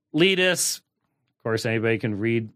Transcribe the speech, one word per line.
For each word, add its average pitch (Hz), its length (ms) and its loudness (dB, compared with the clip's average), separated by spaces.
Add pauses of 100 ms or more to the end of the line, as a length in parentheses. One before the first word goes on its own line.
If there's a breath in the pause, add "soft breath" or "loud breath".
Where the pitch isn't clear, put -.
(140)
Letus, 180 680 2
of - 640 -20
course, 117 220 -2
anybody 113 320 0
can 104 200 -4
read 113 380 -2